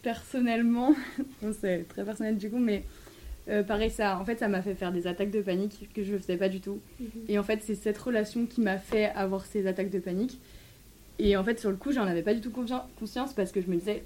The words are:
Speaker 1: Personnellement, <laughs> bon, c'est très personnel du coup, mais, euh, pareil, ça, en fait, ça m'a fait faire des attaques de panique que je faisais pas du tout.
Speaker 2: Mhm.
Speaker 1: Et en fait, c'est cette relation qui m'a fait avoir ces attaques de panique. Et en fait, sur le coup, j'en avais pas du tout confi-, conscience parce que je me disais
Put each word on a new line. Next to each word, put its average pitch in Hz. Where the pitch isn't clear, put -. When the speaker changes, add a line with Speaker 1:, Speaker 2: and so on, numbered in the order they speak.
Speaker 1:
Personnellement, 240
<laughs> -
bon, 214
c'est 175
très 196
personnel 220
du 202
coup, 226
mais, 208
euh, 208
pareil, 214
ça, 202
en 190
fait, 226
ça 226
m'a 196
fait 196
faire 185
des 180
attaques 196
de 208
panique 196
que 214
je 202
faisais 185
pas 190
du 190
tout. 202
Speaker 2:
Mhm. 240
Speaker 1:
Et 208
en 202
fait, 214
c'est 214
cette 208
relation 233
qui 233
m'a 196
fait 214
avoir 190
ces 196
attaques 190
de 190
panique. 190
Et 202
en 190
fait, 233
sur 214
le 196
coup, 277
j'en 262
avais 170
pas 208
du 233
tout 220
confi-, 240
conscience 247
parce 190
que 202
je 180
me 185
disais 190